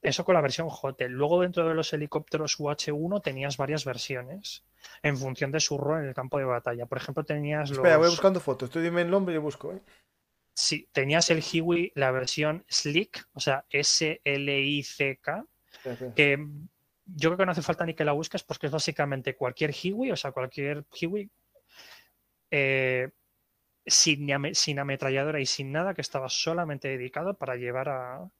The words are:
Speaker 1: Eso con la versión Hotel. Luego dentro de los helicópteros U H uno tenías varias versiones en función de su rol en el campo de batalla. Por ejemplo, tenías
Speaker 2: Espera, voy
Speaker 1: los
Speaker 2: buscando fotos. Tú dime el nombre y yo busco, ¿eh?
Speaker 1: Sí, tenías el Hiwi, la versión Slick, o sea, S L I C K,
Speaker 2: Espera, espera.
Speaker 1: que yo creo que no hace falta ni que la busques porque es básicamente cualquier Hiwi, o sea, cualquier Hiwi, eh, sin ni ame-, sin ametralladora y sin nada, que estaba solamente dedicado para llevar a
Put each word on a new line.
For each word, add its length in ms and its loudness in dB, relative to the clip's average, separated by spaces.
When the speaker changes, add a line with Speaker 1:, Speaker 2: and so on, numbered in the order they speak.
Speaker 1:
Eso 240 0
con 80 6
la 80 8
versión 280 0
Hotel. 420 -4
Luego 300 4
dentro 280 2
de 40 2
los 200 0
helicópteros 640 -2
U 100 -2
H 220 -2
uno 300 -2
tenías 340 -4
varias 300 -2
versiones 800 -8
en 120 2
función 360 -4
de 100 0
su 160 0
rol 240 0
en 80 -4
el 60 -8
campo 240 -2
de 40 0
batalla. 440 -2
Por 100 -4
ejemplo, 260 -4
tenías 460 -2
Speaker 2:
Espera, 280 6
voy 100 8
Speaker 1:
los 80 6
Speaker 2:
buscando 240 4
fotos. 320 -2
Tú 100 -2
dime 220 2
el 80 0
nombre 220 2
y 20 0
yo 80 0
busco, 280 -6
¿eh? 100 -10
Speaker 1:
Sí, 380 -2
tenías 380 4
el 200 6
Hiwi, 440 2
la 160 4
versión 580 0
Slick, 640 0
o 60 -10
sea, 300 2
S 540 2
L 360 0
I 220 0
C 400 -2
K, 240 -4
Speaker 2:
Espera, 220 -10
espera. 220 -8
Speaker 1:
que 320 4
yo 240 0
creo 80 0
que 80 4
no 60 0
hace 100 -2
falta 240 0
ni 80 -4
que 100 -2
la 100 2
busques 300 -4
porque 220 -8
es 80 -2
básicamente 640 -2
cualquier 360 -2
Hiwi, 400 -2
o 60 -2
sea, 140 -6
cualquier 520 -6
Hiwi, 300 -4
eh, 600 2
sin 400 4
ni 80 2
ame-, 220 0
sin 240 0
ametralladora 600 0
y 60 0
sin 260 -4
nada, 220 -2
que 80 -8
estaba 260 -4
solamente 600 -2
dedicado 480 -4
para 200 -6
llevar 340 -4
a 400 -8